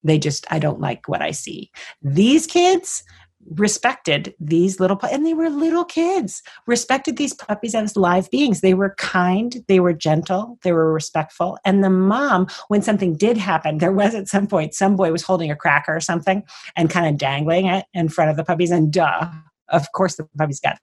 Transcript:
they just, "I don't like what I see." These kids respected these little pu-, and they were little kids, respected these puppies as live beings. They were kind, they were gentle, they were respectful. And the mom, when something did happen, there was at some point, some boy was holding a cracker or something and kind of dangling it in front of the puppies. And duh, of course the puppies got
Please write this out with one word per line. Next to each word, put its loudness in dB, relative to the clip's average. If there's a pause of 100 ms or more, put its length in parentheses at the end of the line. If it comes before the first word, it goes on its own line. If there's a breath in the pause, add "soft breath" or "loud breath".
they 4
just, -4
"I -2
don't -2
like -6
what -4
I -4
see." -14 (300 loud breath)
These 4
kids 2 (520 soft breath)
respected 0
these 0
little 2
pu-, -6
and -2
they 0
were 0
little 0
kids, -2 (260 loud breath)
respected -2
these -4
puppies -6
as -2
live 2
beings. 0
They 4
were 0
kind, -2
they 6
were 2
gentle, -2
they 2
were 2
respectful. -4
And 4
the 4
mom, 2 (200 loud breath)
when 2
something 0
did 0
happen, -2
there 2
was 2
at -6
some 0
point, -2
some 2
boy 2
was -2
holding -2
a -2
cracker 2
or -2
something -2 (320 loud breath)
and 2
kind 2
of 0
dangling 0
it 0
in 0
front 0
of -2
the -4
puppies. 0
And 2
duh, 0 (400)
of 0
course -2
the -12 (100)
puppies -2
got -2